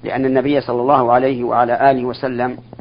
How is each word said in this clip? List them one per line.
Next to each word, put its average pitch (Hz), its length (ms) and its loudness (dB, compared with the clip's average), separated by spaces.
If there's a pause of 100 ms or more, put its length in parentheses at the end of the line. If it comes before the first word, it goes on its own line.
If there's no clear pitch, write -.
لأن 127 220 -4
النبي 131 360 0
صلى 120 200 -4
الله 127 320 2
عليه 127 300 2
وعلى 120 480 2
آله 127 140 -2
وسلم 127 520 -6 (240)